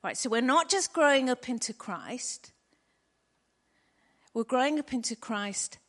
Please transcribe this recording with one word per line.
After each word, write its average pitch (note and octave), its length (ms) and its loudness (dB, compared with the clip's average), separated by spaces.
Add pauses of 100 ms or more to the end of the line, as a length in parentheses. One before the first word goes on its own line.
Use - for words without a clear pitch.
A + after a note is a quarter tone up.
Right, F#3+ 140 -4
so B3+ 120 -4
we're A3+ 120 4
not D4+ 280 4
just - 240 0
growing C#4 360 6
up B3 200 -2
into A3 240 -4
Christ, - 760 -10 (1800)
we're A3+ 100 -2
growing C4+ 360 2
up C#4 140 -8
into A#3 220 -4
Christ G3+ 640 -6 (120)